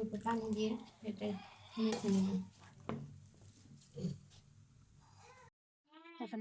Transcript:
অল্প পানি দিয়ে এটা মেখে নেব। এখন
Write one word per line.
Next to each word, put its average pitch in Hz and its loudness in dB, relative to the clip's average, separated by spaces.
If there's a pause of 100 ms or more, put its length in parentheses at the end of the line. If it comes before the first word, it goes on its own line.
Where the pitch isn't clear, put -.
অল্প 214 0 (140)
পানি 226 2 (100)
দিয়ে 214 4 (360)
এটা 208 -2 (560)
মেখে 220 4
নেব। 190 6 (4000)
এখন 220 -6